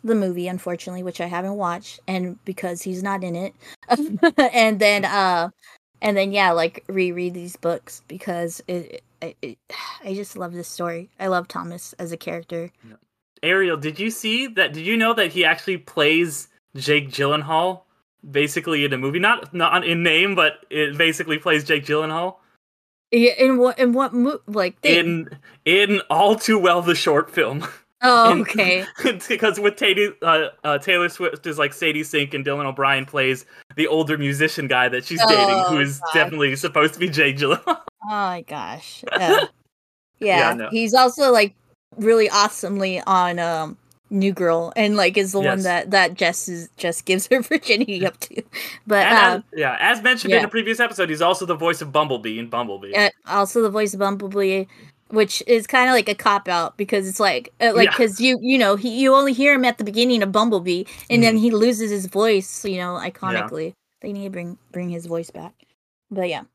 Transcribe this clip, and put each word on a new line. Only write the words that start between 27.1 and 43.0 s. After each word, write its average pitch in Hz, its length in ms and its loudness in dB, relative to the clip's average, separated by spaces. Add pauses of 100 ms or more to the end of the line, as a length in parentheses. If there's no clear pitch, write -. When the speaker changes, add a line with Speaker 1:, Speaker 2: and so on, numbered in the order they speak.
Speaker 2:
film. 143 420 -2
<laughs> - 60 -20 (240)
Speaker 1:
Oh, 233 300 8
Speaker 2:
In 180 120 2
Speaker 1:
okay. 185 500 0
Speaker 2:
<laughs> - 60 -18
it's 226 280 -2
because 208 320 0
with 208 160 -4
Taty-, 202 460 0
uh, 156 300 2 (120)
uh, 147 140 0
Taylor 175 320 0
Swift 165 360 -6
is, 151 140 -6
like, 143 140 -2
Sadie 151 320 -4
Sink, 143 280 -4
and 139 120 -6
Dylan 143 200 -4
O'Brien 135 400 -2
plays 131 400 -2 (300)
the 156 120 0
older 156 300 0
musician 143 520 -2
guy 127 180 2
that 127 160 -4
she's 170 220 -6
dating, 196 400 4
who 170 100 0
Speaker 1:
Oh, 147 60 2
Speaker 2:
is 139 180 -2
Speaker 1:
gosh. 160 140 -6
Speaker 2:
definitely 143 420 0
supposed 151 380 0
to - 80 -18
be 180 80 -2
Jake 139 260 0
Gyllenhaal. 151 460 -2 (100)
<laughs> - 140 -20
Speaker 1:
Oh - 20 -10
my 196 400 -4
gosh! 123 640 -12
Uh, - 80 -4
Speaker 2:
Yeah, 349 280 2 (720)
Speaker 1:
yeah, 190 340 2
Speaker 2:
no. - 160 -8
Speaker 1:
he's 226 240 -2
also, 254 400 4
like, 208 220 4 (420)
really 220 320 4
awesomely 196 720 0